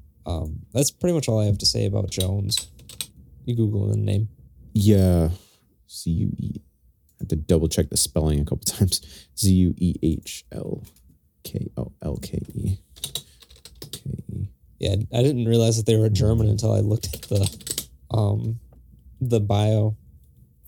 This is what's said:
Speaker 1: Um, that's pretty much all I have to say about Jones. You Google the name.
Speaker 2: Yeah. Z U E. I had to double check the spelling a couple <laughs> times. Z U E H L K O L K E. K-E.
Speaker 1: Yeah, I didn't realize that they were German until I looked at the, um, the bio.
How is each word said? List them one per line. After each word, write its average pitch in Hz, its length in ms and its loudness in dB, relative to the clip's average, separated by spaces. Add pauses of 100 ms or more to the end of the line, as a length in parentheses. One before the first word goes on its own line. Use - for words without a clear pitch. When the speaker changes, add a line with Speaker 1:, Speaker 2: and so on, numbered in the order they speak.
(280)
Speaker 1:
Um, 80 460 -6
that's 139 180 2
pretty 180 240 0
much 143 140 0
all 110 120 2
I 104 60 2
have 101 120 2
to - 80 -4
say 110 200 0
about 101 240 -2
Jones. 98 580 -2 (760)
You 120 80 -2
Google 104 320 0
the 104 100 0
name. 104 320 0 (460)
Speaker 2:
Yeah. 92 560 6 (580)
Z - 220 -8
U - 260 -2
E. - 220 -8
I - 640 -20
had - 100 -10
to 82 60 0
double 80 320 2
check 80 220 0
the - 60 -8
spelling 78 440 0
a 71 40 0
couple - 140 -4
<laughs> - 80 -16
times. - 340 0 (380)
Z 98 120 4
U 92 280 4
E 87 240 0
H - 500 -4
L - 300 -10 (600)
K - 320 -8
O - 160 -8 (100)
L 76 160 -6
K - 240 -8 (120)
E. - 240 -4 (1120)
K-E. - 560 -10 (320)
Speaker 1:
Yeah, 95 160 0 (160)
I 120 100 2
didn't 127 240 2
realize 113 300 4
that 110 100 -2
they 113 100 4
were 110 120 4
German 110 400 4
until 107 240 0
I 101 80 2
looked 104 340 0
at - 80 -12
the, - 640 -4 (260)
um, 113 480 0 (600)
the 120 200 2
bio. 107 560 2 (720)